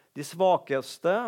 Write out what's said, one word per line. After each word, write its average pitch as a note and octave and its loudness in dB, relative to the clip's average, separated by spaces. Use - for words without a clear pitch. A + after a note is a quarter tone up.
de C#3+ -10
svakeste E3 0